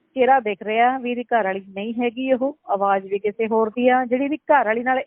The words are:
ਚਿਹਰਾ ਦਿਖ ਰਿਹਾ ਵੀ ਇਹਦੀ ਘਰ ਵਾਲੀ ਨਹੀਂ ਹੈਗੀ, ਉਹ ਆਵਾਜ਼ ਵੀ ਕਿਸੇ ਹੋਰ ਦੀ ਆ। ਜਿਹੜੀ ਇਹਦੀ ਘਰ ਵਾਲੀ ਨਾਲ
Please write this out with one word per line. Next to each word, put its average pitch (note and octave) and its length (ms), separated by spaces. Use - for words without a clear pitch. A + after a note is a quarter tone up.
ਚਿਹਰਾ C4 260
ਦਿਖ G#3+ 220
ਰਿਹਾ A#3 360
ਵੀ A#3+ 120
ਇਹਦੀ A#3+ 140
ਘਰ A3+ 200
ਵਾਲੀ F#3+ 240
ਨਹੀਂ G3+ 340
ਹੈਗੀ, B3 300
ਉਹ C4 340
ਆਵਾਜ਼ G3 400
ਵੀ G3 120
ਕਿਸੇ G#3 280
ਹੋਰ A3 240
ਦੀ B3 180
ਆ। B3+ 160
ਜਿਹੜੀ B3 200
ਇਹਦੀ C#4+ 120
ਘਰ C#4 280
ਵਾਲੀ A#3 180
ਨਾਲ C4 240